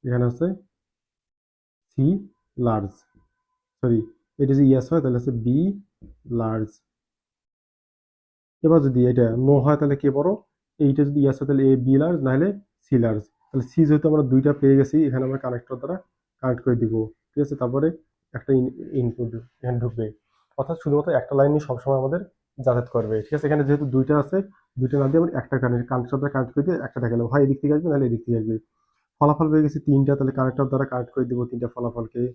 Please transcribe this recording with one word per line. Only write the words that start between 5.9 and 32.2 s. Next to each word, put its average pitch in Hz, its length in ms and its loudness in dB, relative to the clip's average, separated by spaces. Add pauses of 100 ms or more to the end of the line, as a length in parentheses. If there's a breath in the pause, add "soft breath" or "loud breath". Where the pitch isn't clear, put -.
লার্জ। 110 280 -4 (1900)
এবার 160 240 6
যদি 127 140 2 (100)
এটা 120 160 4 (200)
নো 143 80 6 (100)
হয় 147 160 2
তাহলে 143 220 0
কে 143 160 2
বড়? 156 120 0 (500)
এইটা 143 280 2
যদি 143 120 -2
ইয়েস 135 180 2
হয় 139 100 -6
তাহলে 135 220 2
এ - 20 6 (140)
বি 131 160 4
লার্জ, 170 240 0
না 131 80 0
হলে 156 140 2 (360)
সি - 100 -4 (100)
লার্জ। 107 180 -2 (260)
তাহলে 127 220 -6
সি - 180 0
যেহেতু 151 220 4
আমরা 151 120 2 (100)
দুইটা 135 180 4 (100)
পেয়ে 139 180 6
গেছি, 135 180 2 (100)
এখানে 131 220 -2
আমরা 135 160 -6
কানেক্টর 123 360 -8
দ্বারা 151 160 -8 (460)
কানেক্ট 127 220 -2
করে 123 180 2
দিব, 113 120 -2 (360)
ঠিক 143 140 -4
আছে। 143 160 -8
তারপরে 131 260 -2 (480)
একটা 127 240 -8
ইন-, 127 160 -2 (260)
ইনপুট 120 300 -4 (300)
এখানে 123 220 -4
ঢুকবে, 117 240 -6 (520)
অর্থাৎ 165 240 -6
শুধুমাত্র 147 260 0 (120)
একটা - 180 -10
লাইন 143 160 4
নিয়ে 151 140 -2
সবসময় 135 340 -4
আমাদের 139 180 -4 (380)
যাতায়াত 123 360 -2
করবে, 110 300 -2
ঠিক 147 120 -8
আছে। 147 120 -4
এখানে 147 200 0
যেহেতু 147 260 0
দুইটা 131 280 2
আছে, 147 140 -4 (440 soft breath)
দুইটা 127 200 -2
না 139 100 0
দিয়ে 160 100 4
আমরা 170 120 0 (100)
একটা - 200 -6
কানে-, 120 280 -2
কানেক্টর 127 300 -4
দ্বারা 143 140 -4
কানেক্ট 131 200 -2
করে 147 120 0
দিয়ে 175 100 -2 (100)
একটা - 160 -10
দেখালাম, 117 300 0
হয় 143 120 4
এদিক 139 160 0
থেকে 147 160 0
আসবে, 160 140 -2
নাহলে 139 180 0
এদিক 117 160 -4
থেকে 120 160 -2
আসবে। 110 160 -4 (640)
ফলাফল 147 320 2
পেয়ে 156 140 4
গেছি 147 220 -2
তিনটা, 139 320 4
তাহলে 131 200 -2
কানেক্টর 131 320 -2
দ্বারা 135 220 -2
কানেক্ট 123 220 -8
করে 127 160 -2
দিব 123 80 -4 (120)
তিনটা 120 240 -8
ফলাফলকে। 120 480 -8 (120)